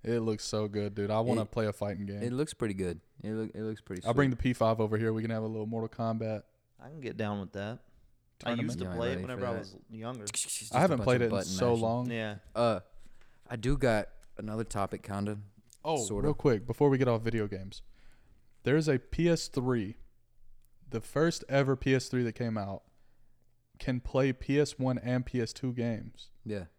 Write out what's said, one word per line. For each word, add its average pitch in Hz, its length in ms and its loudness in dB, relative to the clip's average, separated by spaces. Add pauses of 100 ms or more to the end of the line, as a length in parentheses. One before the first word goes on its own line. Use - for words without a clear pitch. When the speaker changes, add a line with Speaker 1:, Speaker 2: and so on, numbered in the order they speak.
Speaker 1:
Yeah. 113 100 0
Speaker 2:
It 117 60 2
looks 110 240 -2
so 107 240 -2
good, 104 260 -2
dude. 101 160 0
I 110 80 2
wanna 117 220 2
Speaker 1:
It, 104 100 -4
Speaker 2:
play 113 140 0
a 104 80 0
fighting 101 320 -4
game. 101 180 -6
Speaker 1:
it 120 80 -2
looks 143 220 -2
pretty 107 220 -2
good. 90 260 -2 (200)
It 107 120 -4
look, 110 200 -2
it 104 100 -8
looks 110 180 -4
pretty 90 260 -8
Speaker 2:
I'll 117 60 4
bring 135 160 6
Speaker 1:
sweet. 120 80 0
Speaker 2:
the - 40 -4
P 127 120 4
five 113 260 4
over 107 180 2
here. 110 140 2
We 110 100 0
can 113 100 -2
have 110 120 -2
a 110 40 -4
little 110 180 -4
Mortal 113 240 -4
Kombat 113 540 -2 (380)
Speaker 3:
I - 60 -18
can 151 140 -14
get 113 160 -6
down 104 240 -2
with 92 100 -8
that. 101 280 -8 (680)
I 120 100 -2
Speaker 2:
tournament. 117 120 -2
Speaker 3:
used - 120 -4
to - 60 -4
Speaker 1:
You 92 60 -4
ain't - 60 -4
Speaker 3:
play 117 100 -2
it 123 80 -2
Speaker 1:
ready - 80 -6
Speaker 3:
whenever 123 180 -6
Speaker 1:
for 127 60 -2
Speaker 3:
I 120 40 -2
Speaker 1:
that? - 80 -4
Speaker 3:
was 98 160 -14 (140)
younger. 113 340 -10
Speaker 1:
It's - 180 -6 (180)
just 110 140 -10
Speaker 2:
I 120 40 4
Speaker 1:
a - 20 4
Speaker 2:
haven't 165 200 4
Speaker 1:
bunch 117 40 -2
Speaker 2:
played 127 140 6
Speaker 1:
of 120 60 4
Speaker 2:
it - 20 4
in 113 60 2
Speaker 1:
button 92 200 -2
Speaker 2:
so 123 200 2
Speaker 1:
mashing. 117 100 4
Speaker 2:
long. 120 300 0
Speaker 3:
Yeah. 110 240 -4 (200)
Speaker 1:
Uh, 113 240 2 (680)
I 123 80 -6
do 123 200 2
got 113 300 4 (300)
another 107 260 -4
topic, 101 400 -2
kinda, 101 360 -4 (440)
Speaker 2:
Oh, 156 220 0
Speaker 1:
sorta. 117 220 0
Speaker 2:
real 151 60 4
quick, 120 340 2
before 143 220 4
we 135 80 6
get 131 120 4
off 113 120 4
video 113 260 0
games, 98 340 -10 (840)
there 139 140 4
is 156 100 4
a 135 120 4
P - 280 0
S 165 220 2
three. 123 480 0 (920)
The 110 120 -4
first 160 480 0
ever 135 260 4
P 131 200 2
S 127 120 0
three 123 160 0
that 113 100 -2
came 113 240 -4
out 98 260 -6 (960)
can 127 220 -2
play 135 340 2
P 139 260 2
S 147 180 2
one 127 220 2
and 123 260 0
P 123 160 -2
S 110 120 -2
two 127 200 -4
games. 117 560 -4 (160)
Speaker 1:
Yeah. 101 200 -4 (140)